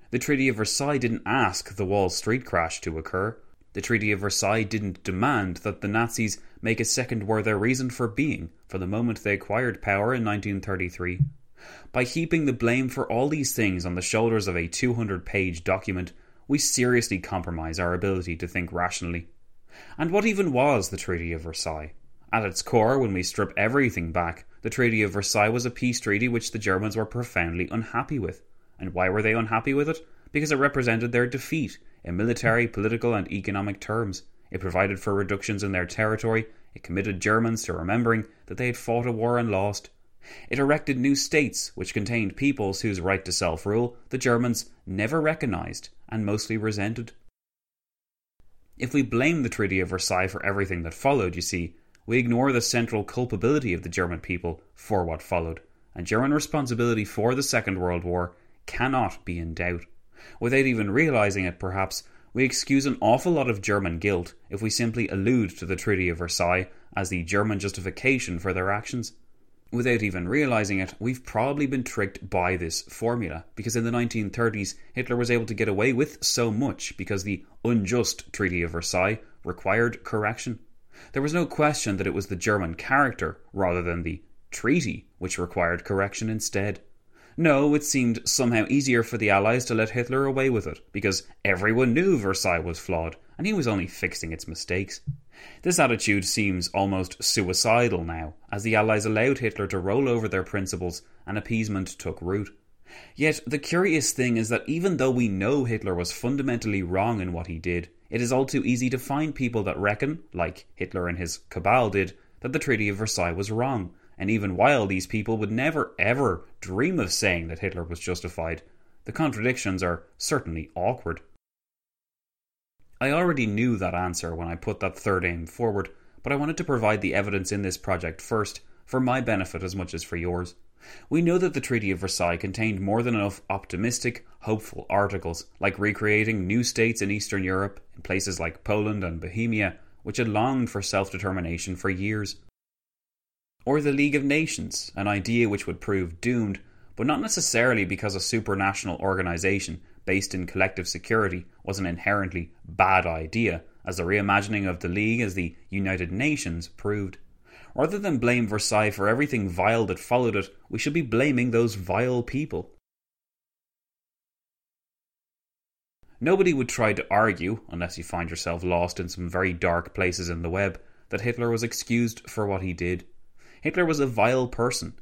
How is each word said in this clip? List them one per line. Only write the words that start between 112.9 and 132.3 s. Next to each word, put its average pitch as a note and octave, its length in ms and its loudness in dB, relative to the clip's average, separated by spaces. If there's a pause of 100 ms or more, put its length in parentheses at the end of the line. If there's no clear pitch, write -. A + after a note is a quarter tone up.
Versailles G2 360 -2
was G2 180 -4
wrong, A2+ 400 -2 (260)
and F#2+ 140 -2
even G2+ 260 0
while A#2 300 6
these F#2+ 220 -2
people A2+ 280 -2
would G#2+ 140 -2
never C#3 480 0
ever A2+ 480 2 (140)
dream C3+ 400 0
of F#2 120 -2
saying E2+ 360 0
that E2 100 -8
Hitler F2 240 -6
was E2 180 -10
justified, E2 640 -6 (420)
the - 80 -10
contradictions A2 720 -2
are F2 220 0 (120)
certainly E2 600 -4
awkward. F2+ 440 -2 (1800)
I C3 100 2
already D#3 340 2
knew A2 320 2
that F2+ 180 0
answer F2 400 -2
when E2+ 140 -4
I E2+ 60 -6
put - 260 -6
that F#2 160 -2
third F#2 280 0
aim E2+ 220 -2
forward, G2+ 440 -2 (320)
but B2 100 -2
I C#3 40 2
wanted D3+ 220 0
to F3 60 0
provide A2 380 2
the F2+ 120 2
evidence G2 360 0
in G#2 120 -2
this F#2 140 -2
project E2+ 460 -4
first, - 380 -2 (260)
for B2+ 140 0
my B2+ 200 2
benefit F#2+ 440 -2
as F#2 120 -6
much F2+ 160 -6
as E2+ 120 -6
for - 120 -8
yours. F2 380 -4 (560)
We D#3 100 4
know E3+ 180 4
that F3 140 2
the C3+ 80 -2
Treaty A2 300 0
of F#2 80 0
Versailles F2 380 0